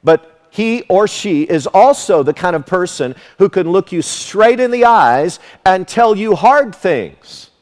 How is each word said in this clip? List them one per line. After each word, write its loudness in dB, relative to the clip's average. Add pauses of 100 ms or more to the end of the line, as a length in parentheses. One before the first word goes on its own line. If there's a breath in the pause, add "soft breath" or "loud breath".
But 0 (100)
he -4
or 2
she -4
is -4
also 2
the -2
kind -4
of -8
person -6 (240 soft breath)
who 2
can -4
look -2
you -4
straight 0
in -2
the 0
eyes 2 (260 loud breath)
and 0
tell 0
you -2
hard 2
things -8 (120)